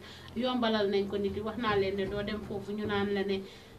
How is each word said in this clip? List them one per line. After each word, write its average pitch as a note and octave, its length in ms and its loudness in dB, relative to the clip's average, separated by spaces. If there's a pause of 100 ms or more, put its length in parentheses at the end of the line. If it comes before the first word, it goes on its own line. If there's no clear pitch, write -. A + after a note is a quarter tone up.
(360)
yombalal A3+ 540 2
nañ G3 180 4
ko G3+ 100 -2
nit G3+ 180 0
yi G#3 60 -4
wax A3 160 -4
naa G#3+ 180 2
leen G3 200 4
ne F#3+ 100 0
doo G#3 160 -2
dem G#3 260 -2
foofu G3+ 240 -6
ñu G#3+ 140 -2
naan G3+ 280 2
la G3 100 2
ne G3 180 0 (360)